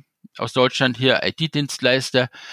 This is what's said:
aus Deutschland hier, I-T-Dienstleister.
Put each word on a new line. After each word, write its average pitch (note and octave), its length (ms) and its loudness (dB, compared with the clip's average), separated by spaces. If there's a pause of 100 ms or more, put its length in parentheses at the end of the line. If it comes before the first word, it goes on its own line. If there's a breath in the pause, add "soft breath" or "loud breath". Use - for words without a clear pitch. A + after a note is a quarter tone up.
(380)
aus - 160 -8
Deutschland B2+ 440 2
hier, B2 240 2
I-T-Dienstleister. C3 1080 -2 (240 loud breath)